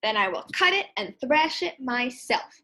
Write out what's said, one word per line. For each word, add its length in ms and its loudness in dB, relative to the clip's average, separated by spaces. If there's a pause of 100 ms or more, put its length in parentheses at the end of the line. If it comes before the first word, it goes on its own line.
Then 140 0
I 120 4
will 240 -6
cut 200 4
it 140 0 (100)
and 240 -6
thrash 420 2
it 180 -6
myself 840 -4